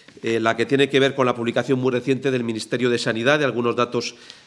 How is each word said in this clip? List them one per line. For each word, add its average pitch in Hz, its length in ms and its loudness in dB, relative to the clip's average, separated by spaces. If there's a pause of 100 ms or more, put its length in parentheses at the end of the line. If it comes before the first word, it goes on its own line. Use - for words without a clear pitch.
(200)
eh, 113 180 0
la 113 160 2
que 117 120 -2
tiene 139 200 2
que 135 120 2
ver 135 160 2
con 131 100 2
la 123 80 2
publicación 120 460 0
muy 127 120 0
reciente 127 380 -2
del 127 140 0
Ministerio 117 480 -2
de 117 80 0
Sanidad 117 400 0
de 147 60 0
algunos 120 300 0
datos 120 380 -2 (320)